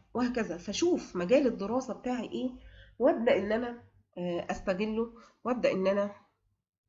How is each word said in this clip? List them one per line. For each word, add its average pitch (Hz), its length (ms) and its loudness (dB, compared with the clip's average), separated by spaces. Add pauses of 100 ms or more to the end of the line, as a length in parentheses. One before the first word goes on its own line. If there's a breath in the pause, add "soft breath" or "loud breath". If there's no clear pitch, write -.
(140)
وهكذا. 226 440 -2
فشوف 269 580 0
مجال 226 300 4
الدراسة 214 480 -2
بتاعي 247 300 -4
إيه، 247 260 -4 (480 loud breath)
وأبدأ 233 400 4
إن 202 140 0
أنا، 240 300 -2 (360)
آه، 175 320 -2
أستغله، 214 600 -2 (320 loud breath)
وأبدأ 240 280 2
إن 185 140 0
أنا 202 240 2 (800)